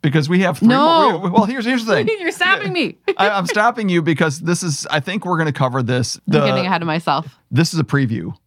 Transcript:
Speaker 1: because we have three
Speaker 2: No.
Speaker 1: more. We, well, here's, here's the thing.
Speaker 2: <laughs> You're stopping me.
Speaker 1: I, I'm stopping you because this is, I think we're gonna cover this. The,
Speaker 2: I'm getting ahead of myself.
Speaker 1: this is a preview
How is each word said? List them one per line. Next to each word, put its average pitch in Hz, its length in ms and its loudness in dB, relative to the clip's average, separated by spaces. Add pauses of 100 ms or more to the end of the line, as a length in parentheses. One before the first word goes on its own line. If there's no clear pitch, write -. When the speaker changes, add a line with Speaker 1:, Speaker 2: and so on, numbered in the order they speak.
Speaker 1:
because 147 260 0
we 180 140 2
have 175 160 0
three 214 120 4
Speaker 2:
No. 294 420 4
Speaker 1:
more. 165 100 -4
We, 190 80 -2
well, 208 160 4
here's, 247 200 -4
here's 240 200 0
the 226 80 2
thing. - 200 2
Speaker 2:
<laughs> 427 60 -6
You're 339 120 -4
stopping 381 420 0
me. 311 240 -4 (200)
Speaker 1:
I, 202 120 2
I'm 196 160 -2
stopping 214 420 0
you 175 140 2
because 156 380 0
this 170 240 -2
is, 156 240 -4
I 156 120 0
think 185 260 -6
we're 180 120 -2
gonna 156 160 0
cover 131 300 -2
this. 123 440 -2
The, 190 140 2
Speaker 2:
I'm - 60 2
getting - 180 0
ahead 180 160 0
of 170 60 -4
myself. 156 500 -4 (140)
Speaker 1:
this 156 220 2
is 165 60 0
a 156 40 0
preview 110 500 -2 (140)